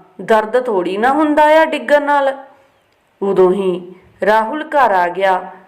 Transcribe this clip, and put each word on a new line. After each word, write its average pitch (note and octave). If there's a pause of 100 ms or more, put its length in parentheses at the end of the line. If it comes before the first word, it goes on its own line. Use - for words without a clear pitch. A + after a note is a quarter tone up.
(200)
ਦਰਦ A3
ਥੋੜ੍ਹੀ F#3+
ਨਾ A#3
ਹੁੰਦਾ D4+ (180)
ਆ D#4+
ਡਿੱਗਣ D4
ਨਾਲ।" C#4+ (880)
ਉਦੋਂ F#3
ਹੀ F#3 (300)
ਰਾਹੁਲ A3
ਘਰ C#4+
ਆ F3+
ਗਿਆ F#3 (160)